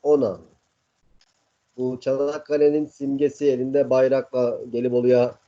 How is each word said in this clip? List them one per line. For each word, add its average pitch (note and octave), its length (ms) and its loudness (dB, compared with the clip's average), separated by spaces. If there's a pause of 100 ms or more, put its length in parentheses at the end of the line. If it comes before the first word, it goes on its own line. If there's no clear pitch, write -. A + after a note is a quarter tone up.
Onan. B2+ 380 0 (1400)
Bu B2+ 220 -6
Çanakkale'nin D3 840 0
simgesi, C#3 600 -4
elinde C3 440 0
bayrakla B2+ 720 0 (120)
Gelibolu'ya B2 640 2 (120)